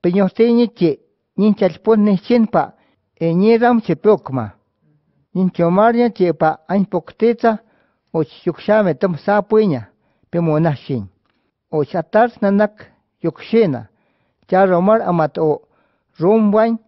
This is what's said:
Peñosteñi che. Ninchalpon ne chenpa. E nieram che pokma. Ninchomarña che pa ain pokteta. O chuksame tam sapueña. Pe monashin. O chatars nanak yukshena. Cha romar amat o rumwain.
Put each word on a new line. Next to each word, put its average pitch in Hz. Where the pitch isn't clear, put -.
Peñosteñi 208
che. 160
Ninchalpon 208
ne 208
chenpa. 214
E 165
nieram 226
che 170
pokma. 131
Ninchomarña 190
che 175
pa 156
ain 196
pokteta. 226
O 160
chuksame 180
tam 175
sapueña. 202
Pe 170
monashin. 151
O 151
chatars 208
nanak 208
yukshena. 165
Cha 190
romar 190
amat 165
o 156
rumwain. 220